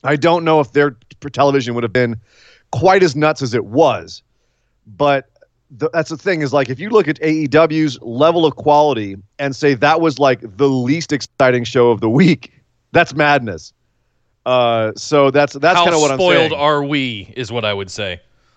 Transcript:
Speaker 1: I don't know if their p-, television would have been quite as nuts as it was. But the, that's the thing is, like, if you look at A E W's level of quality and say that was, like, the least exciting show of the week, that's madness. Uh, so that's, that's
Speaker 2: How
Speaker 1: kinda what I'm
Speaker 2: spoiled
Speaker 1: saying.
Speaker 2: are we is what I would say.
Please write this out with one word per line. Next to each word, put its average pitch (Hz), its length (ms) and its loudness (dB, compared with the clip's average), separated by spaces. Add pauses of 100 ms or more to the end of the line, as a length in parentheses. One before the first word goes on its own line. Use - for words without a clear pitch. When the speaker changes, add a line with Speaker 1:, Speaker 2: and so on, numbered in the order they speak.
Speaker 1:
I 139 100 0
don't 165 300 2
know 160 160 4
if - 120 -4
their 147 200 2
p-, - 380 -20
television 139 440 0
would 117 80 -4
have 113 100 -6
been 117 280 -2 (500)
quite 185 320 2
as 147 140 0
nuts 151 260 0
as 117 100 -6
it 113 120 -2
was. 107 580 -4 (640)
But 139 420 -4 (400)
the, 143 240 -8
that's 160 180 -4
the 165 60 -10
thing 170 260 -4
is, 135 100 -4
like, 139 160 0
if 127 100 -8
you 196 120 -10
look 220 180 2
at - 120 -6
A 156 80 -2
E 156 200 -2
W's 156 520 0
level 156 460 0
of 143 80 0
quality 131 600 0 (240)
and 139 160 -6
say 143 180 2
that 147 260 2
was, 147 200 -2
like, 135 200 2 (160)
the 139 120 2
least 135 440 -2
exciting 127 520 0
show 120 260 2
of 117 100 0
the 113 80 -2
week, 156 440 2 (400)
that's 165 220 2
madness. 139 580 -2 (720)
Uh, 117 500 0
so 143 380 2
that's, 143 220 0
that's 160 220 2
Speaker 2:
How 175 60 4
Speaker 1:
kinda 175 160 2
what 147 140 2
I'm 131 60 -4
Speaker 2:
spoiled 170 320 2
Speaker 1:
saying. 160 40 -4
Speaker 2:
are 147 300 0
we 135 520 -6
is 123 140 -8
what 117 140 -6
I 104 100 -2
would 98 160 -10
say. 92 300 -10 (360)